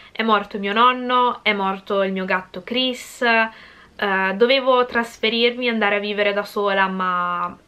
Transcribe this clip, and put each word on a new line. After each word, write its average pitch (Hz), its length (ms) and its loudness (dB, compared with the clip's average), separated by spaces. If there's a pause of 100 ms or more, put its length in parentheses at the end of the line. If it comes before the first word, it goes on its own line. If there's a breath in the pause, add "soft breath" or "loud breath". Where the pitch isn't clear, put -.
(120)
È - 120 -4
morto 208 360 0
mio 196 120 -4
nonno, 247 720 2
è 214 80 2
morto 196 520 -2
il 190 100 0
mio 185 120 -4
gatto 185 380 -4
Chris, 254 580 -4
eh, 214 1120 -2
dovevo 247 500 4
trasferirmi, 233 840 -2
andare 208 300 2
a - 20 -2
vivere 202 320 -2
da 202 120 -2
sola, 196 440 0
ma 180 680 -4 (120)